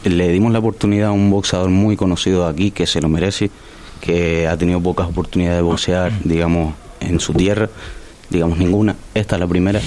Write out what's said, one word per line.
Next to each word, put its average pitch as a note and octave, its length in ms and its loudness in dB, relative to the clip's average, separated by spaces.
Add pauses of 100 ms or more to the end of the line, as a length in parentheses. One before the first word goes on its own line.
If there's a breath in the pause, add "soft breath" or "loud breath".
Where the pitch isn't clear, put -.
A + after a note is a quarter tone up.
le F2+ 240 2
dimos G2+ 240 4
la A2+ 60 2
oportunidad G#2+ 500 0
a - 20 0
un G2+ 180 2
boxeador F#2+ 400 0
muy G2+ 280 2
conocido F#2 480 0
de E2 60 0
aquí, F2+ 200 -2
que F2 160 -2
se - 140 -2
lo D#2 80 2
merece, F2+ 420 0 (480 loud breath)
que E2 480 0
ha E2 100 0
tenido F2 220 0
pocas F2 280 0
oportunidades F2 500 -2
de F2 60 2
boxear, F2+ 480 0 (120)
digamos, E2 500 0 (280)
en F2 180 0
su - 140 -4
tierra, G2+ 360 2 (600 loud breath)
digamos, E2 280 0
ninguna. G2 380 2 (180)
Esta G#2+ 220 -2
es F2+ 60 0
la F2+ 60 0
primera, F2+ 400 2